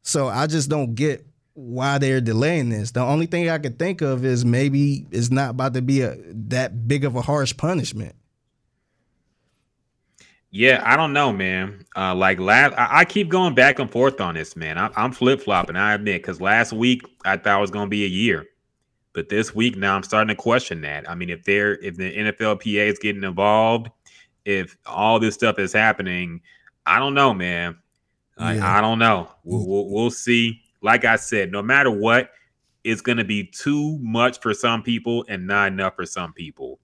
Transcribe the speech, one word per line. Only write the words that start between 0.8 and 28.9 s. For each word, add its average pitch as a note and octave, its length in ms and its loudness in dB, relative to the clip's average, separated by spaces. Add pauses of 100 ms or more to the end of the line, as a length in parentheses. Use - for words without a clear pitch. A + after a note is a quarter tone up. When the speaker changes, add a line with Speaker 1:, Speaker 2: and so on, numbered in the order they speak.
Speaker 1:
get C#3+ 320 -2 (280)
why C3 440 -4
they're C3+ 220 2
delaying B2 480 0
this. G#2+ 240 -4
The B2 80 -2
only D3 260 0
thing E3+ 220 -2
I D#3+ 100 -2
could C3+ 200 -8
think E3+ 240 -2
of C3 220 -2
is B2 200 0
maybe C#3 680 2
it's A#2+ 200 -2
not C3 200 0
about B2+ 240 -2
to B2+ 80 -2
be C3+ 200 2
a, G#2+ 140 -4 (320)
that A#2 380 -4
big C#3 180 0
of C3 120 -2
a A#2 60 -2
harsh C#3+ 340 -2
punishment. D3 580 -4 (2250)
Speaker 2:
Yeah, A#2 340 4
I A#2+ 120 6
don't D#3+ 160 0
know, C#3 200 2
man. F#2+ 520 -4 (120)
Uh, F#2+ 180 0
like, F#2+ 240 4
la-, F#2+ 140 2
I, B2+ 480 6
I F3 40 8
keep F#3 240 0
going F3+ 260 2
back C3 260 6
and A#2+ 100 -4
forth B2+ 300 2
on F2 140 -2
this, D#2+ 200 -8
man. D#2+ 240 -8
I, F#2+ 160 0
I'm A#2 160 0
flip-flopping, G#2 640 0
I G#2 200 2
admit, G2+ 280 -2
'cause F2+ 180 -10
last A2 320 2
week B2 300 0 (220)
I F#2+ 120 2
thought G2+ 220 2
it - 20 2
was G2+ 120 -2
gonna G#2 180 -6
be G#2 140 -2
a G2 40 -2
year. F#2 380 -2 (680)
But E2+ 140 -8
this G#2+ 260 -2
week, A2+ 220 0
now G2 200 0
I'm F#2+ 60 -4
starting A2 260 0
to G#2+ 60 -2
question A#2 480 -2
that. D2 280 -10
I F2 40 -10
mean, F2 160 -8
if E2+ 140 -12
they're, G#2 380 0
if F#2 140 -10
the F#2 100 -6
N G#2+ 220 -4
F G#2 120 -6
L G#2+ 160 0
P G2+ 240 -4
A G#2 80 4
is G2+ 100 -2
getting G2+ 260 -4
involved, A2 640 2 (560)
if F#2+ 320 -4 (100)
all A2 320 2
this G#2+ 160 0
stuff A2 240 0
is F#2+ 140 -4
happening, F2+ 680 0 (460)
I F2+ 120 4
don't C#3 160 0
know, C#3 200 4
man. F2 420 -4 (600)
Like, E2+ 200 -2
Speaker 1:
Yeah. F2+ 220 2
Speaker 2:
I - 20 6
don't A2+ 180 0